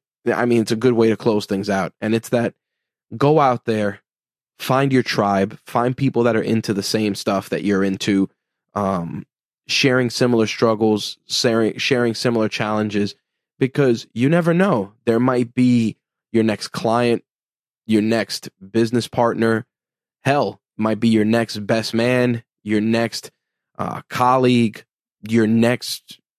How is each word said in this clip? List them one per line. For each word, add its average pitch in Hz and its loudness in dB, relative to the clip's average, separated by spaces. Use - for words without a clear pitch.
I 113 0
mean, 120 2
it's 107 -2
a 113 0
good 120 2
way 113 4
to 107 0
close 107 -2
things 98 -4
out. 98 -2
And 110 -2
it's 113 -4
that 117 -2
go 147 4
out 127 2
there, 107 -2
find 131 0
your 127 4
tribe, 101 0
find 123 -2
people 127 0
that 117 2
are 107 0
into 113 -2
the 98 -2
same 107 -2
stuff 98 -4
that 78 -4
you're 98 0
into, 98 0
um, 95 -4
sharing 127 0
similar 120 2
struggles, 107 0
sharing, 113 0
sharing 120 0
similar 113 -2
challenges, 107 -4
because 131 0
you 123 0
never 170 2
know. 165 0
There 113 2
might 123 0
be 123 2
your 113 2
next 107 -2
client, 117 0
your 107 2
next 110 -2
business 113 0
partner, 113 0
hell, 131 0
might 107 -2
be 117 2
your 110 4
next 113 -2
best 113 -2
man, 123 0
your 104 0
next, 113 -2
uh, - -6
colleague, 123 2
your 113 2
next 113 -2